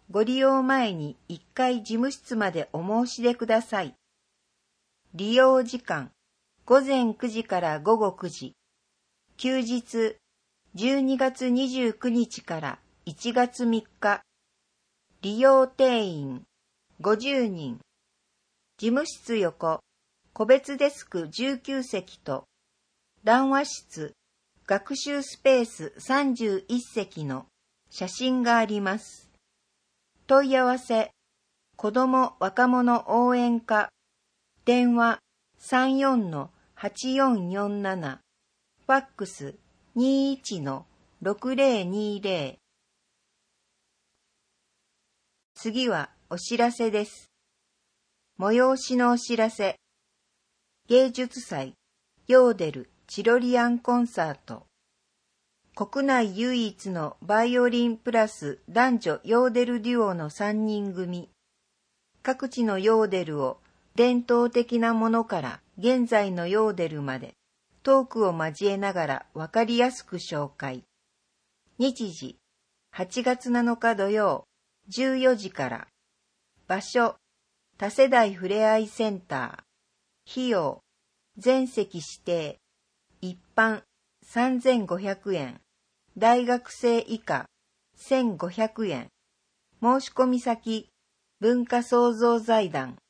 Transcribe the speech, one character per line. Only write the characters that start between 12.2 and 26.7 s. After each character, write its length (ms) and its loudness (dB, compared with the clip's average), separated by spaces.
か 160 -8
ら 200 -8
一 280 -8
月 320 0
三 180 0
日。 220 0
利 180 -4
用 280 6
定 380 2
員、 380 -8
五 160 2
十 300 -2
人。 320 -8
事 120 -4
務 160 0
室 320 -6
横、 440 -2
個 120 -2
別 320 4
デ 120 2
ス 140 -14
ク 260 -8
十 280 -4
九 260 -6
席 360 -10
と、 260 -8
談 260 4
話 160 0
室、 480 -12
学 300 -4
習 260 -6
ス 160 -12
ペ 240 4
ー 40 0
ス 320 -12
三 380 0
十 320 -2
一 140 -2